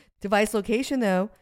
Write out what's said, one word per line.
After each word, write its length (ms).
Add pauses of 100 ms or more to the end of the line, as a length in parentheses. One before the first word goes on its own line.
<laughs> 180
device 320
location, 480
though, 300 (120)